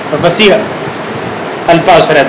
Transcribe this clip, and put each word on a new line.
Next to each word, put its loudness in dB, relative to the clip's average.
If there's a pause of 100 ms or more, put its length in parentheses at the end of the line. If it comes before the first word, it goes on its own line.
په -2
فصیح 4 (1160)
الفاظ 4
سره 2